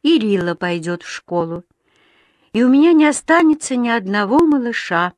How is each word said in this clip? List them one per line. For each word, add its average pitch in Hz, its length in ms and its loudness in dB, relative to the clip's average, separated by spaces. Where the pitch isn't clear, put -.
и 320 160 2
Рила 196 380 -2
пойдёт 175 480 -6
в - 60 -16
школу. 170 540 -6
"И 226 100 2
у 254 60 4
меня 285 240 4
не 311 120 4
останется 311 720 0
ни 240 120 -2
одного 208 520 -2
малыша" 233 800 -2